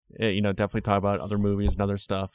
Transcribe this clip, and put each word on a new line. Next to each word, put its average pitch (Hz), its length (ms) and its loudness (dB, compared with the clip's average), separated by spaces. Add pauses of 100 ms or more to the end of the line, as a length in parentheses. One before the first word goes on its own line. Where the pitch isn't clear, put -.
(200)
uh, 110 60 2
you 101 140 0
know, 104 120 2
definitely 104 300 -2
talk 101 160 2
about 101 220 0
other 101 180 -4
movies 101 340 2
and 98 80 0
other 101 160 0
stuff. 98 380 -4